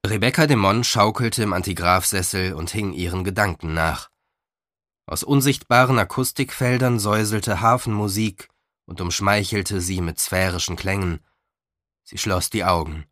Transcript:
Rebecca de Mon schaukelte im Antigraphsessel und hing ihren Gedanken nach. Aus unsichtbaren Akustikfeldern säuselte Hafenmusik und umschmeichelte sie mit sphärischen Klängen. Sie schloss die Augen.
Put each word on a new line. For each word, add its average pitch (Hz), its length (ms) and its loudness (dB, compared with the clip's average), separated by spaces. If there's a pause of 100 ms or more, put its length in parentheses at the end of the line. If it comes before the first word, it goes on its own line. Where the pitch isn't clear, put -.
Rebecca 113 400 2
de 147 80 4
Mon 107 300 4
schaukelte 110 580 2
im 104 100 0
Antigraphsessel 92 1000 0
und 85 160 -6
hing 101 220 -4
ihren 90 320 -4
Gedanken 92 500 -2
nach. 80 340 -2 (960)
Aus - 200 -8
unsichtbaren 131 760 2
Akustikfeldern 127 1000 0
säuselte 104 600 0
Hafenmusik 107 880 0 (360)
und 87 160 -12
umschmeichelte 98 800 0
sie 90 200 -2
mit 82 200 -4
sphärischen 92 560 -2
Klängen. 95 420 -2 (880)
Sie - 140 -14
schloss 92 320 -2
die 104 140 -2
Augen. 80 480 0